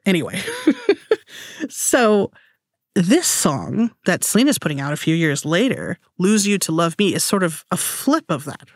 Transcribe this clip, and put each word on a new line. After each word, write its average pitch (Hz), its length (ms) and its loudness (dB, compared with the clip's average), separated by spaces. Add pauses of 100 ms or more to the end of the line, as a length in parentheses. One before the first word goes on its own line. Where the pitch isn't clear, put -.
Anyway. 175 340 -2 (260)
<laughs> 311 80 4 (920)
So 214 640 2 (640)
this 214 320 4
song 156 640 0 (160)
that 175 160 0
Selena's 254 360 2
putting 147 220 -4
out 139 120 -4
a 151 40 -4
few 160 180 0
years 160 300 0
later, 175 540 -2 (200)
"Lose 202 280 2
You 202 120 2
to 175 140 -4
Love 165 260 0
Me," 202 160 2
is 151 100 -2
sort 196 180 0
of 160 280 -4
a 180 60 -2
flip - 520 -2
of 147 160 -4
that, - 320 -14